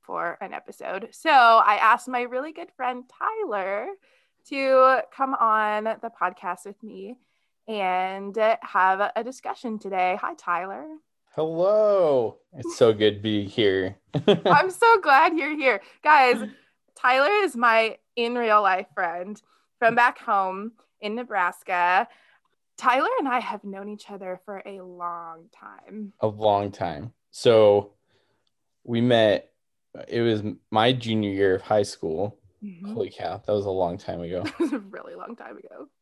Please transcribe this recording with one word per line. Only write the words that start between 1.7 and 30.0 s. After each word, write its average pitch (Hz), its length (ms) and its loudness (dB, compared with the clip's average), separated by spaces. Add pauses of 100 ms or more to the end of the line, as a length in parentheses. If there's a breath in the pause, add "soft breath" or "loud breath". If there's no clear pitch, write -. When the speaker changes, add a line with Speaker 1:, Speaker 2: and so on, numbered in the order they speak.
Speaker 1:
asked 226 260 4
my 254 160 -4
really 254 300 -6
good 339 240 -16
friend 247 320 -6
Tyler 240 760 -6 (640)
to 262 480 4 (120)
come 269 240 -4
on 214 500 0
the 226 260 -6 (100)
podcast 185 460 -6
with 202 160 -18
me 202 340 -16 (500)
and 190 720 -4 (240)
have 190 560 2
a 226 80 -4
discussion 226 540 -10
today. 185 420 -2
Hi, - 140 -6
Tyler. 190 500 -6 (500)
Speaker 2:
Hello. 165 1040 2 (220)
It's - 180 -12
so 113 160 6
good 104 240 2
to 98 40 -14
be 104 260 -2
here. 98 500 0 (160)
<laughs> - 140 -2 (180)
Speaker 1:
I'm 311 260 4
so 453 300 4
glad 320 380 4
you're 311 180 -4
here. 254 240 0 (240 loud breath)
Guys, 254 420 4 (480 soft breath)
Tyler 269 360 2 (120)
is 277 140 -4
my 226 400 2 (180)
in 233 200 -2
real 220 260 2
life 190 320 0
friend 180 480 -8 (380)
from 233 160 2
back 240 240 2
home 196 540 -2 (280)
in 214 140 -8
Nebraska. 190 920 -2 (680 soft breath)
Tyler 262 320 0 (100)
and 311 80 -2
I 247 140 -2
have 208 240 -12
known 196 240 -14
each 208 220 -18
other 185 340 -12
for 196 220 -14
a 196 160 -16
long 170 640 -14 (120)
time. - 640 -18
Speaker 2:
A 113 60 -4
long 101 440 0
time. 87 440 -10 (160)
So 104 640 4 (920)
we 117 160 -2
met, 113 500 2 (580)